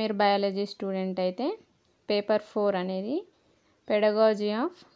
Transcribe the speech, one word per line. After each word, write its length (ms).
మీరు 220
బయాలజీ 500
స్టూడెంట్ 540
అయితే 200
పేపర్ 400
ఫోర్ 320
అనేది 340
pedagogy 600
of 100